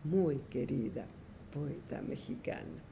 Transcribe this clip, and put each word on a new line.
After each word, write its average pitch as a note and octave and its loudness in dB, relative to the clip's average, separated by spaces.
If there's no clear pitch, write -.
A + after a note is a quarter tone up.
muy D#3+ 6
querida A#2+ 0
poeta - -2
mexicana. - -4